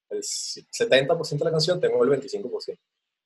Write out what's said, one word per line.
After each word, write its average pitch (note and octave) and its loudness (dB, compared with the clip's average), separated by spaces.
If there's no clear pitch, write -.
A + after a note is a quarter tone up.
el G#2 -6
setenta - 0
por E3 -4
ciento D3+ -2
de E3 0
la D#3 0
canción, E3+ 2
tengo A#2+ 2
el B2 4
veinticinco G#2 -2
por G#2+ -6
ciento. - -12